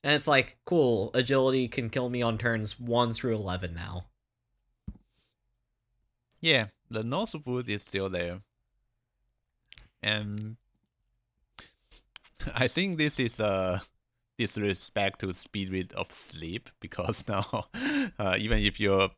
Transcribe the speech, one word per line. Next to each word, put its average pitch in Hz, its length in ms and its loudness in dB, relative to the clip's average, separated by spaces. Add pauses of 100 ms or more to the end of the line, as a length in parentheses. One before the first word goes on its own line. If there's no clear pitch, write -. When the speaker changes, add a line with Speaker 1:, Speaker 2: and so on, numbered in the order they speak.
Speaker 1:
And 147 80 4
it's 143 120 2
like, 135 380 4
cool, 123 500 4
agility 131 540 2
can 117 220 -4
kill 127 200 -2
me 123 120 -2
on 113 160 2
turns 113 420 0
one 120 320 2
through 113 240 -2
eleven 92 400 -4
now. 85 300 -8 (2250)
Speaker 2:
Yeah, 135 280 4 (220)
the 110 140 -2
Norsu 151 400 -4
Boot 123 240 -2
is 104 140 -2
still 98 280 -2
there. 90 300 -4 (1600)
And 107 540 -4 (1040)
<laughs> - 960 -12
I 123 140 2
think 180 280 0
this 151 220 2
is 120 220 0
a 95 400 2 (560)
disrespect 101 840 -2
to 95 140 -4
Spirit 95 600 -6
of - 200 -6
Sleep, 82 560 -10 (100)
because - 480 -6
<laughs> - 0 -
now, 101 380 -2 (540)
uh, 101 200 2
even 110 200 2
if 104 200 0
you 98 380 6